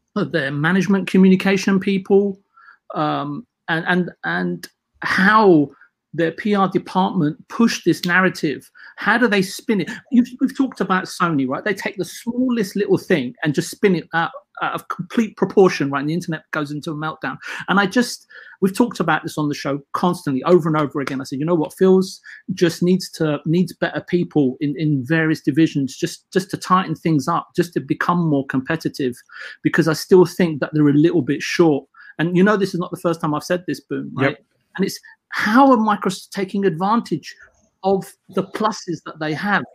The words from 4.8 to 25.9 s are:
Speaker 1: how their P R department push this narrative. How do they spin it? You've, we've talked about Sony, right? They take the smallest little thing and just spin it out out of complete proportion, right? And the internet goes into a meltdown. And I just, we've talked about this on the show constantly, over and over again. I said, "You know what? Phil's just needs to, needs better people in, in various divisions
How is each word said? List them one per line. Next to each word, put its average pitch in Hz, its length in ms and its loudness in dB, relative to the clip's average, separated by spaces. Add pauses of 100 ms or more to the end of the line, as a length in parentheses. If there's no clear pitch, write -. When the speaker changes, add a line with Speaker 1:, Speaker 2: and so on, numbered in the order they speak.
Speaker 1:
how 190 680 4 (420)
their 165 180 -2
P 208 240 -2
R 190 140 2
department 185 800 -2
push - 360 0
this 156 200 0
narrative. 175 680 -2 (260)
How 214 220 0
do 240 80 4
they 202 160 2
spin 196 380 -4
it? - 100 -6 (220)
You've, 240 160 4 (100)
we've - 180 -2
talked 262 240 -2
about 185 240 0
Sony, 156 440 0
right? 147 160 -6
They 208 100 -2
take - 220 -8
the 180 80 -6
smallest 233 720 -4
little 196 220 2
thing 135 440 -2
and 156 100 0
just 165 180 -2
spin 196 260 2
it 160 180 -8
out 165 160 -2 (320)
out - 120 -2
of - 140 -10
complete - 480 -4
proportion, 180 540 2
right? 139 100 -2
And 147 80 -4
the 160 60 -2
internet 170 380 -6
goes 147 180 -4
into 151 200 -8
a 156 40 -6
meltdown. 151 440 -8 (300)
And 190 120 2
I 202 60 2
just, - 400 0 (340)
we've 190 160 0
talked 233 240 0
about 160 220 0
this - 140 -10
on 151 120 -2
the 147 60 -4
show 143 260 -4 (120)
constantly, 160 520 -2
over 170 240 4
and 156 80 0
over 151 240 -2
again. 131 200 -6
I 131 40 -12
said, 131 140 -8
"You 147 60 -4
know 175 100 2
what? 147 200 -2
Phil's 190 460 4 (320)
just 175 300 0
needs 180 300 2
to, 151 340 -2
needs 170 280 0
better - 260 -6
people 156 600 0
in, 147 180 -2
in 151 260 0
various 160 360 0
divisions 147 560 0